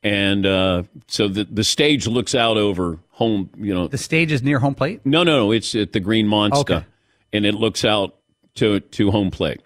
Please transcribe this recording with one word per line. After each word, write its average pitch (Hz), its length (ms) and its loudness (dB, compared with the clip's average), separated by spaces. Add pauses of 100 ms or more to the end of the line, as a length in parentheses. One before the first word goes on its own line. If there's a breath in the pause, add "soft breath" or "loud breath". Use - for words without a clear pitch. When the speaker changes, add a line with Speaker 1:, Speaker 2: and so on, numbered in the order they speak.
Speaker 1:
and, 101 420 0
uh, 95 380 2 (240)
so 104 220 -2
the, 98 160 -2
the 104 200 -4
stage 147 420 0
looks 117 280 -2
out 117 240 2
over 90 400 -2 (140)
home, 107 440 -2
you 101 160 -4
know. 90 160 0
Speaker 2:
The 135 80 -6
stage 160 340 -2
is 135 120 0
near 139 160 0
home 139 160 0
plate? 143 300 -4
Speaker 1:
No, 151 180 2
no, 160 240 4
no, 107 60 2
it's 113 220 -2
at 104 180 -2
the 107 80 -2
Green 107 260 2
Monster, 104 500 2
Speaker 2:
Okay. 76 100 -6 (460)
Speaker 1:
and 104 140 0
it 104 80 2
looks 110 320 -2
out 104 300 0 (400)
to, 104 240 2
to - 320 0
home 101 180 0
plate. 78 360 -4